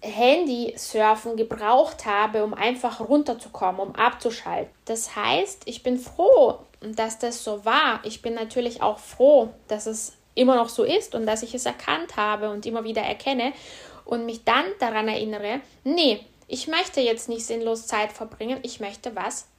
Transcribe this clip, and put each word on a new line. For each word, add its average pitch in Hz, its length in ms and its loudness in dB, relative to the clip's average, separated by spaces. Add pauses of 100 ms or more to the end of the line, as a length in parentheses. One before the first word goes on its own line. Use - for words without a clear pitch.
Handy-Surfen 233 1400 0
gebraucht 226 680 2
habe, 214 380 0
um 214 100 -2
einfach 233 460 -2
runterzukommen, 226 800 0
um 196 160 -6
abzuschalten. 220 760 -2 (120)
Das 226 300 -6
heißt, 254 500 0
ich 240 180 -12
bin 254 160 0
froh, 320 600 6 (220)
dass 220 380 -4
das 240 240 -6
so 208 200 -6
war. 240 400 2
Ich 220 180 -10
bin 233 120 -4
natürlich 233 480 -4
auch 214 180 2
froh, 254 500 6 (180)
dass 214 180 -4
es 220 280 -8 (200)
immer 254 220 6
noch 233 140 2
so 233 140 0
ist 381 320 0
und 226 100 -4
dass 220 180 -2
ich 233 100 -12
es 247 120 -6
erkannt 311 520 -6
habe 214 320 -2
und 208 160 -8
immer 226 180 -6
wieder 220 180 -4
erkenne 254 520 -2 (500)
und 233 220 -4
mich 233 180 -10
dann 262 220 2 (140)
daran 220 280 0
erinnere, 214 540 -4 (220)
nee, 269 360 2 (280)
ich - 200 -8
möchte 330 320 -2
jetzt 226 300 0
nicht 226 160 -6
sinnlos 226 420 -4
Zeit 214 240 -2
verbringen, 240 500 -8
ich - 180 -12
möchte 214 360 -10
was - 320 -8 (120)